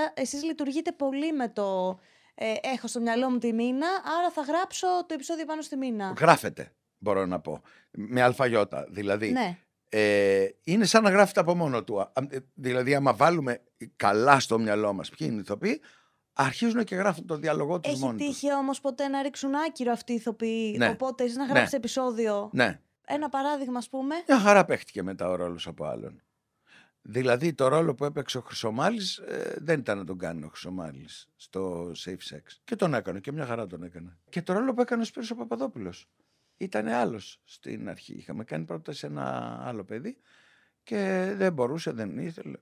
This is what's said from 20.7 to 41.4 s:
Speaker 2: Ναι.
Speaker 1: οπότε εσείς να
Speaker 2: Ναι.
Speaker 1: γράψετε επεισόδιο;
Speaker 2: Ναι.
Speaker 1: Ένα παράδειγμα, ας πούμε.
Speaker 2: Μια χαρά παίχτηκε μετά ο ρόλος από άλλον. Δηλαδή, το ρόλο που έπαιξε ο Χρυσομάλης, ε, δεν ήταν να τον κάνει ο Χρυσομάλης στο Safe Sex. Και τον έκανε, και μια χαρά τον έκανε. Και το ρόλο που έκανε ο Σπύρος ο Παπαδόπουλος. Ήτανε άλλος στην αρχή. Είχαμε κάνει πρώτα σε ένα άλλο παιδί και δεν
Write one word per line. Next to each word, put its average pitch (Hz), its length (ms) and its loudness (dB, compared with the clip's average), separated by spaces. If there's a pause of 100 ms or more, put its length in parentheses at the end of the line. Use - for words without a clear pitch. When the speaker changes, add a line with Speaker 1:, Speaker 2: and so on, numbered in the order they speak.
Speaker 2:
Ναι. 233 120 6
Speaker 1:
οπότε 262 340 -2
εσείς 240 120 -2
να 269 100 -2
Speaker 2:
Ναι. 254 60 0
Speaker 1:
γράψετε 254 260 6
επεισόδιο; 220 760 -2
Speaker 2:
Ναι. 113 260 2 (340)
Speaker 1:
Ένα 294 160 -2
παράδειγμα, 269 480 -2
ας 240 120 -8
πούμε. 269 260 -4 (120)
Speaker 2:
Μια 269 120 8
χαρά 202 260 8
παίχτηκε - 380 -4
μετά 90 260 -2
ο 92 60 0
ρόλος 87 320 -4
από 80 180 -8
άλλον. 58 360 -8 (800)
Δηλαδή, 127 520 2
το 131 140 4
ρόλο 156 280 4
που 139 100 -4
έπαιξε 147 320 -4
ο 123 40 -8
Χρυσομάλης, 175 760 -2
ε, - 400 -6
δεν 156 220 0
ήταν 110 180 -2
να 98 80 -6
τον 92 120 -8
κάνει 85 260 -6
ο 78 40 -12
Χρυσομάλης 80 880 -12
στο 87 560 -6 (140)
Safe 90 300 -12
Sex. 76 40 -14 (240)
Και - 120 -8
τον 180 180 0
έκανε, 98 260 -4
και 135 120 -10
μια 147 140 -6
χαρά 117 220 -6
τον 85 160 -12
έκανε. 87 340 -16 (120)
Και 175 120 -8
το 185 120 -2
ρόλο 247 200 0
που 233 80 2
έκανε 240 200 0
ο 226 40 -2
Σπύρος 233 260 -8
ο 233 40 -8
Παπαδόπουλος. 226 720 -8 (500)
Ήτανε 214 380 -4
άλλος 214 480 -4
στην - 460 -12
αρχή. - 240 -14
Είχαμε - 300 -12
κάνει 160 220 -6
πρώτα 160 260 -10
σε 143 160 -12
ένα 131 500 -6 (100)
άλλο 113 160 -8
παιδί 135 340 -10 (640)
και 190 520 -2
δεν 190 180 2